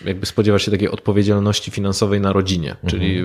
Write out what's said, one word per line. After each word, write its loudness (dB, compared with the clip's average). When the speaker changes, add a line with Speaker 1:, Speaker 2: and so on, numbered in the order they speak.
Speaker 1:
jakby -6
spodziewać 2
się -4
takiej 0
odpowiedzialności 0
finansowej -2
na 0
rodzinie, 0
Speaker 2:
Mhm. -8
Speaker 1:
czyli -2